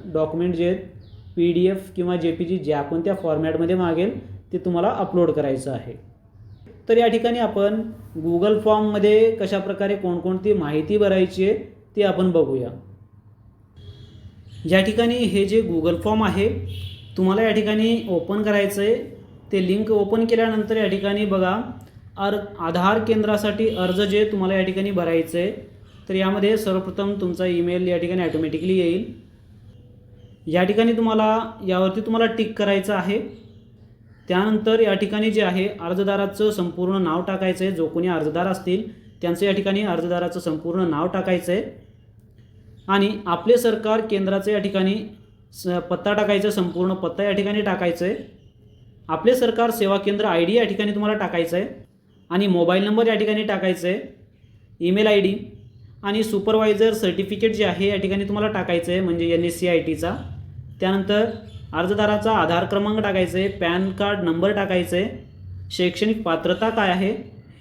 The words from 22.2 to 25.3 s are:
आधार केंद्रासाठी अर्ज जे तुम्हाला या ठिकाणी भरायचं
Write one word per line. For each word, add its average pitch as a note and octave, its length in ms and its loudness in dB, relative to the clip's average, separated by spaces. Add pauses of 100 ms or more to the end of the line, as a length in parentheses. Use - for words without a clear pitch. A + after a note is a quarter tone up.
आधार F3+ 400 2
केंद्रासाठी G#3+ 800 0
अर्ज F3+ 240 0
जे G#3 320 2
तुम्हाला F#3+ 220 0
या F#3+ 80 2
ठिकाणी F#3+ 280 -2
भरायचं E3 480 0